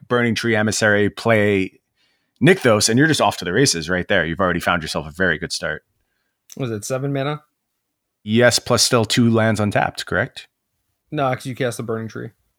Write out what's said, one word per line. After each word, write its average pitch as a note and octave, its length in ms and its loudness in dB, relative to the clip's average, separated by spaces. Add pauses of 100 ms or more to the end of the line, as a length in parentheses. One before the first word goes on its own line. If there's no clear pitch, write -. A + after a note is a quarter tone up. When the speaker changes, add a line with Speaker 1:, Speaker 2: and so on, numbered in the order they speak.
Speaker 1:
Burning A#2+ 280 0
Tree A2+ 200 -2
Emissary, G#2 540 2
play G#2 720 0 (600)
Nykthos, B2 460 4
and A2+ 100 2
you're D#3 120 4
just D3 100 0
off G2+ 200 2
to F2+ 60 -10
the F2 60 -2
races F2 380 0
right F2+ 180 -2
there. F2+ 180 2
You've E2 140 -4
already F2 220 0
found F2 220 0
yourself D#2 220 -6
a D2+ 60 -14
very E2+ 260 0
good D#2 140 -10
start. D#2 320 -8 (720)
Speaker 2:
Was B2+ 160 -6
it G#2 140 -8
seven C3+ 260 -6
mana? C#3+ 320 -6 (800)
Speaker 1:
Yes, A2+ 360 4
plus - 240 0
still A#2 220 2
two A#2 240 2
lands A2 300 2
untapped, - 460 -2
correct? - 420 -4 (640)
Speaker 2:
No, C#3 220 -2
'cause B2 120 -10
you B2+ 100 -10
cast A#2+ 220 -4
the A#2+ 60 -10
Burning A2+ 240 -6
Tree. A2+ 240 -12 (280)